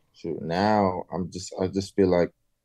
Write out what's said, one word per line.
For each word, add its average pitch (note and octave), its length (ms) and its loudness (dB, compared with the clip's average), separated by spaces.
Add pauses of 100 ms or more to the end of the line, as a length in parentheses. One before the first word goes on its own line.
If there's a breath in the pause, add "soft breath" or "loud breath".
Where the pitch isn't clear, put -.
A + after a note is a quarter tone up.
(120)
shoot, - 300 -8
now F#2+ 680 0
I'm F2 180 -6
just, - 300 -12
I F#2 80 0
just F#2+ 280 -4
feel G2 120 6
like F2 220 2 (340)